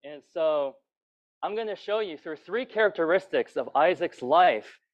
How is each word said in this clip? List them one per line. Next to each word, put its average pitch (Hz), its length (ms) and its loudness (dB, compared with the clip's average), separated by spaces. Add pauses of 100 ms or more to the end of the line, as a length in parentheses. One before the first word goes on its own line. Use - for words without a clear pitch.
And 143 200 -18 (100)
so 151 440 -2 (640)
I'm 185 120 -6
gonna 214 220 -6
show 214 240 -4
you 180 160 -8
through 156 200 -12
three 233 280 -8
characteristics 180 920 0
of 120 160 -6
Isaac's 160 480 0
life 139 580 2 (140)